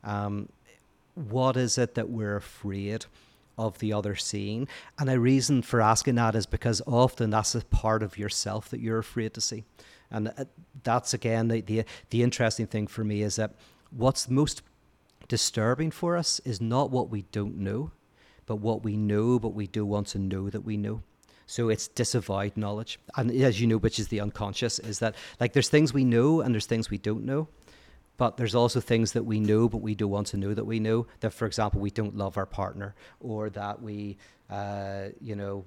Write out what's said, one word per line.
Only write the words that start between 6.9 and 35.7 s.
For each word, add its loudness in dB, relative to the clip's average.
that's 0
a -2
part 2
of -8
yourself -4
that -8
you're -2
afraid -4
to -6
see. -4
And, -2
uh, -6
that's, 0
again, 0
the, 2
the, -2
the 4
interesting 2
thing -4
for -6
me 0
is -2
that -2
what's 0
most 2
disturbing 0
for -2
us -2
is -4
not 2
what 0
we -4
don't -4
know, -4
but -4
what -2
we -2
know, 4
but -2
we -4
don't -2
want 0
to -4
know -2
that -6
we -4
know. -4
So 0
it's 0
disavowed -2
knowledge. -6
And 0
as 4
you 4
know, 4
which 0
is -4
the -2
unconscious, -4
is -8
that, 0
like, 2
there's 4
things 6
we 4
know 6
and 2
there's 0
things -2
we -4
don't -4
know, -2
but 2
there's 0
also 4
things 2
that 0
we 0
know, 6
but -2
we -2
don't 0
want -2
to -4
know -2
that -4
we -2
know, 2
that, -2
for -4
example, 0
we -2
don't -4
love -4
our -2
partner, -8
or -6
that -8
we, -10
uh, -8
you -8
know -8